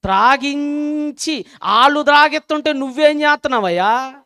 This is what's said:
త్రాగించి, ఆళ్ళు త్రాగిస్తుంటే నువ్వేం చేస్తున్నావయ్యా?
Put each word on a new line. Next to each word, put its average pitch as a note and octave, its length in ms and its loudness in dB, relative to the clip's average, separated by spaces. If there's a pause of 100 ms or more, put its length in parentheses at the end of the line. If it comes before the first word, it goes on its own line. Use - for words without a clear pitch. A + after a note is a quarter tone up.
త్రాగించి, C#4+ 1400 -2 (180)
ఆళ్ళు C4 380 2
త్రాగిస్తుంటే D4+ 720 0
నువ్వేం C#4+ 480 0
చేస్తున్నావయ్యా? B3+ 920 -2 (100)